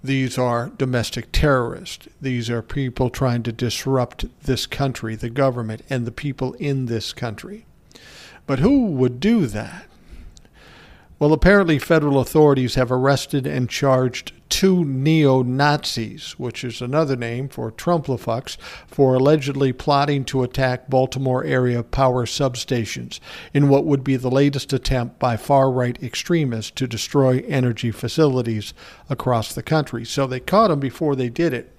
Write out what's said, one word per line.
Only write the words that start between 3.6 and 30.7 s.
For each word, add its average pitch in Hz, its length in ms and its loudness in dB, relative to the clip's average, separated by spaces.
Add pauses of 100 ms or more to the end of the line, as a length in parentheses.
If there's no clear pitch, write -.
this 123 220 -2
country, 120 520 -4
the 117 120 -6
government, 120 600 -2
and 120 180 -2
the 120 60 -6
people 135 400 -6
in 135 320 -2
this 117 260 -4
country. 120 540 -10 (800)
But 135 120 0
who 247 260 4
would 127 340 0
do 202 280 2
that? - 400 -10 (1300)
Well, 147 140 4
apparently 175 460 6
federal 147 420 2
authorities 135 540 4
have 127 180 2
arrested 135 520 0
and 135 240 -2
charged 131 600 0 (160)
two 180 380 2
neo-Nazis, 131 1500 0
which 123 240 -8
is 123 180 -10
another 135 360 0
name 120 320 -6
for 113 220 -8
Trumplafucks, 135 840 -2 (320)
for 131 280 4
allegedly 135 580 2
plotting 143 520 0
to 131 180 0
attack 127 460 -2
Baltimore 131 540 0
area 123 400 0
power 127 420 0
substations 123 960 -4 (340)
in 143 140 4
what 139 160 6
would 139 180 0
be 135 140 0
the 123 160 -2
latest 139 400 2
attempt 127 480 -2
by 120 160 0
far-right 127 680 2
extremists 123 680 -2
to 131 160 -4
destroy 127 600 2
energy 123 440 0
facilities 120 840 0 (360)
across 123 440 -2
the 127 80 -8
country. 135 440 -2
So 139 200 -2
they 127 140 -6
caught 196 320 4